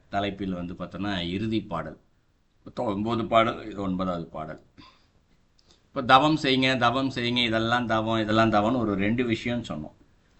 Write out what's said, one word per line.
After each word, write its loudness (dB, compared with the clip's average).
தலைப்பில் -4
வந்து -6
பார்த்தோன்னா -6
இறுதி -2
பாடல். -8
மொத்தம் -8
ஒன்பது -2
பாடல், 2
இது -8
ஒன்பதாவது -2
பாடல். -12
இப்ப -6
தவம் 6
செய்யுங்க, 2
தவம் 2
செய்யுங்க, 0
இதெல்லாம் 0
தவம், 0
இதெல்லாம் 4
தவம்னு 2
ஒரு 0
ரெண்டு 0
விஷயம் -2
சொன்னோம். -12